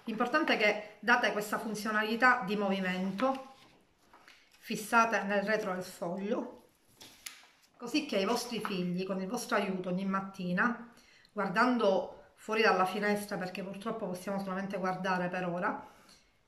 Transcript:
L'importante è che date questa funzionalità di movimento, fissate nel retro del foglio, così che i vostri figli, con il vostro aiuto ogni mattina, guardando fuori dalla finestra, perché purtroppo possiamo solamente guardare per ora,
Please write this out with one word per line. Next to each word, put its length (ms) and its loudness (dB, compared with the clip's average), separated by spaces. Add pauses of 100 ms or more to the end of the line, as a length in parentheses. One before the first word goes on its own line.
L'importante 500 2
è 20 4
che 420 0
date 320 4
questa 280 -2
funzionalità 880 2
di 120 0
movimento, 1000 0 (1040)
fissate 640 2
nel 220 0
retro 280 0
del 120 -6
foglio, 800 -6 (1120)
così 300 -2
che 120 0
i 60 2
vostri 400 -2
figli, 420 -2
con 140 -4
il 80 -6
vostro 280 -2
aiuto 320 -2
ogni 160 -2
mattina, 880 -2 (400)
guardando 1000 2
fuori 280 0
dalla 220 6
finestra, 520 0
perché 260 -6
purtroppo 460 -6
possiamo 320 -6
solamente 380 -4
guardare 500 0
per 180 -4
ora, 420 -4 (600)